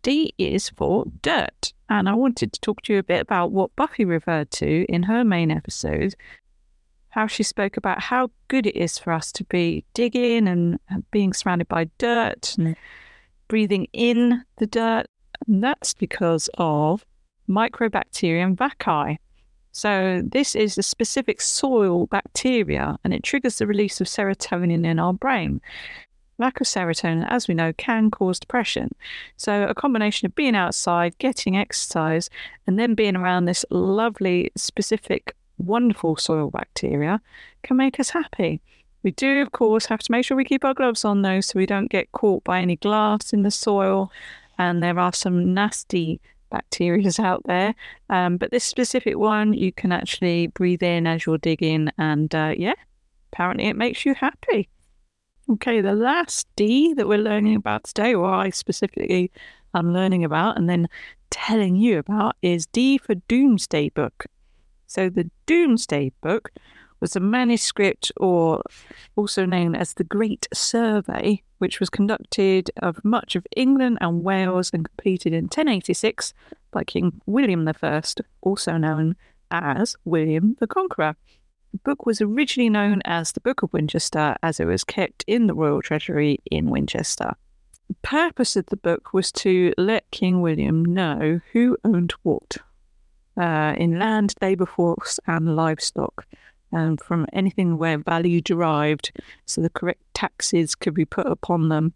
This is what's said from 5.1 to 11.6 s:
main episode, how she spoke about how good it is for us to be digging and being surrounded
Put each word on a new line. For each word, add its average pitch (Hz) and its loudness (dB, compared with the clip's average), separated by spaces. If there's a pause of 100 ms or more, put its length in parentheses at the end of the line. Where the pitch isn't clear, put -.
main 170 2
episode, 156 -2 (960)
how 220 -2
she - -4
spoke 202 -2
about 196 -4
how 254 -2 (180)
good 262 0
it - -2
is 170 -2
for 175 -4
us 160 -4
to - -8
be 170 0 (100)
digging 233 2
and 175 2 (320)
being 196 2
surrounded 175 -2